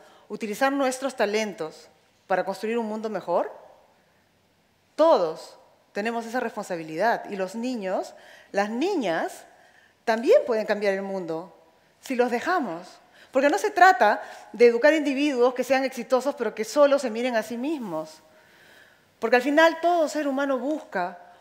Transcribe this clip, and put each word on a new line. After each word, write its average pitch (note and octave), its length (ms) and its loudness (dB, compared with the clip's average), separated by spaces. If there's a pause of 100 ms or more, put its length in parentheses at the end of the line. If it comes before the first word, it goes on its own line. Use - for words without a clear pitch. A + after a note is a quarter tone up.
(300)
Utilizar A3 420 -2
nuestros C4 440 -2
talentos G3+ 760 -4 (360)
para F#3 200 0
construir G#3+ 320 -4
un A3+ 100 -4
mundo A3 220 -8
mejor. G#3 420 -2 (1400)
Todos G#3+ 600 2 (360)
tenemos A3+ 320 -6
esa A3+ 140 -6
responsabilidad. F#3+ 920 -4
Y G#3 60 -8
los F#3+ 200 -6
niños, A#3 600 -6 (360)
las G3+ 180 -2
niñas, B3 760 -4 (580)
también A#3+ 420 4
pueden A3 220 0
cambiar G#3 260 0
el G3 80 -4
mundo F#3 540 -8 (460)
si C4+ 140 -6
los A#3+ 160 2
dejamos. A#3 680 -4 (360)
Porque C#4 140 4
no F4+ 80 2
se G#4 120 -2
trata F4 520 6 (320)
de A#3+ 140 8
educar A#3+ 260 6
individuos C4+ 600 2
que B3 120 -4
sean C4+ 180 2
exitosos, B3+ 520 -2
pero G#3+ 200 -4
que G#3+ 80 -6
solo C#4+ 340 4
se C4 120 -2
miren A#3+ 260 -4
a A3 80 0
sí A#3 140 -10
mismos. A#3 640 -8 (1000)
Porque A3+ 160 2
al B3 60 4
final D#4 400 4
todo E4+ 260 2
ser D4 220 -4
humano C#4 280 -2
busca G#3+ 640 -6 (220)